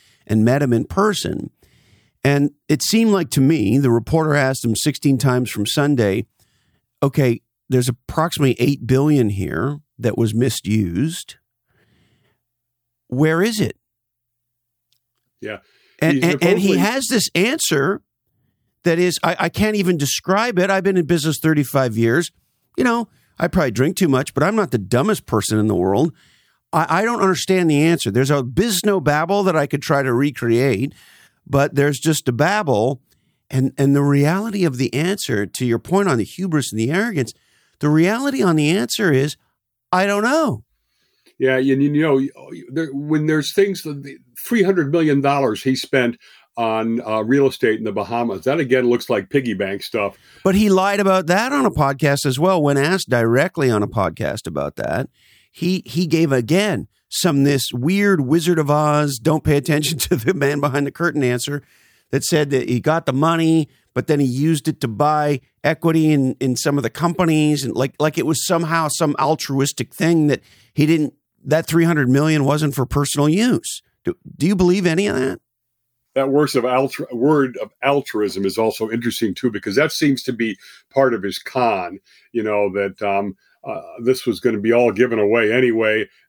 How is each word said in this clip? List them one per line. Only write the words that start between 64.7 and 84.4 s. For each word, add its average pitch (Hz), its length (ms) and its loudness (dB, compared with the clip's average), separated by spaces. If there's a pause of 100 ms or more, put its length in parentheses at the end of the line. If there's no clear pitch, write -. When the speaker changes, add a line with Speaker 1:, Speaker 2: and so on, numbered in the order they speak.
Speaker 1:
to 127 80 -2
buy 147 520 -2 (220)
equity 160 480 0
in, 139 300 2
in 127 160 0
some 143 200 -2
of 139 60 -2
the 113 80 -2
companies, 156 760 0
and 123 120 -6
like, 131 240 -2
like 151 180 0
it 127 80 -2
was 151 180 -2
somehow 165 440 0
some 147 320 -2
altruistic 139 760 -2
thing 160 320 2
that 139 140 0 (340)
he 147 120 2
didn't, 156 280 0 (300)
that 151 220 0
three 170 180 2
hundred 151 240 2
million 147 360 2
wasn't 147 300 0
for 131 100 -2
personal 143 440 0
use. 208 520 0 (240)
Do, - 120 -6 (200)
do 147 120 0
you 202 80 2
believe 180 300 2
any 175 200 0
of - 80 -2
that? 381 260 -4 (760)
Speaker 2:
That 135 160 0
words 139 260 2
of 120 80 2
altru-, 131 480 -2
word 131 460 2
of 107 120 -10 (120)
altruism 107 640 -2
is 98 140 -2
also 110 320 -2
interesting 113 440 -2
too, 123 160 -2
because 101 260 -6
that 151 160 2
seems 143 320 0
to 127 80 -4
be 113 240 -4 (360)
part 135 220 2
of 101 80 -6
his 95 160 -6
con, 98 640 -2 (320)
you 117 100 -2
know, 104 300 0
that, 98 300 -4
um, 101 340 -2 (260)
uh, 104 200 -10 (200)
this 127 240 0
was - 140 -2